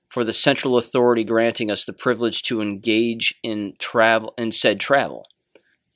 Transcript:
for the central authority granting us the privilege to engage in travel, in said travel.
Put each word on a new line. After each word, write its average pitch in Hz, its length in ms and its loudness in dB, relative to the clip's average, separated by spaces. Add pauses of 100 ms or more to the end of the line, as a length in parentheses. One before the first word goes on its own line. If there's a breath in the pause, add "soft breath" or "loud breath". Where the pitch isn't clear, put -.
for 120 160 -4
the 110 80 -4
central 131 460 2
authority 120 480 2
granting 113 440 0
us 101 140 0
the - 80 -10
privilege 117 520 -2
to 113 180 -2
engage 113 720 0 (100)
in 107 360 -8
travel, 113 580 0
in 117 120 -4
said 107 300 4
travel. 90 480 -2 (680 soft breath)